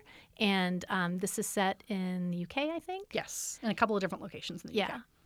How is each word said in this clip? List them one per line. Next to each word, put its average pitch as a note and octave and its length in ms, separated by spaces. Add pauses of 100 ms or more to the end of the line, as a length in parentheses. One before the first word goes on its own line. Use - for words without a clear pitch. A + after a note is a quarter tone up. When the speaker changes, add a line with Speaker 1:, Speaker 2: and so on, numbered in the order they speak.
(380)
Speaker 1:
Hmm. A3 60
Speaker 2:
and, F3+ 440
um, F3+ 300
this F#3+ 200
is G#3 80
set F#3+ 420
in F3+ 420
the F3 80
U F3 80
K, D4 240
I E4 80
think. F#4 360
Speaker 1:
Yes, - 480
in A3+ 80
a G3 40
couple G#3+ 220
of G3 40
different F#3 220
locations - 420
in - 80
the - 60
Speaker 2:
Yeah. F#3+ 80
Speaker 1:
U - 140
K. - 40 (220)